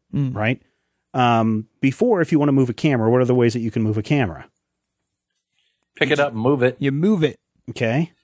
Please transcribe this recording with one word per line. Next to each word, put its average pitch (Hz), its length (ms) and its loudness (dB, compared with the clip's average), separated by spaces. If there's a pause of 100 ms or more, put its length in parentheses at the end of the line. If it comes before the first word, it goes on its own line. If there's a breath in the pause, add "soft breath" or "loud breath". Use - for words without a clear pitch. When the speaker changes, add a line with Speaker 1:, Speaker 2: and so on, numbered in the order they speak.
(140)
Speaker 1:
Mm. 131 200 -4
Speaker 2:
right? 107 280 -4 (500)
Um, 113 540 0 (160)
before, 185 400 0
if - 100 -2
you 156 60 2
wanna 143 140 2
move 131 180 2
a - 20 -6
camera, 117 380 0
what 127 100 4
are 123 60 2
the 127 80 2
ways 120 180 4
that 120 80 -4
you 113 100 -4
can 113 120 -2
move 107 160 0
a 107 40 -6
camera? 117 440 -2 (1500)
Speaker 3:
Pick 143 140 0
it 143 80 2
up 143 140 0
and 113 80 -6
move 127 220 2
it. 127 160 0
Speaker 1:
You 135 140 -2
move 170 300 0
it. 147 160 -2 (320)
Speaker 2:
Okay. 123 420 -2 (120)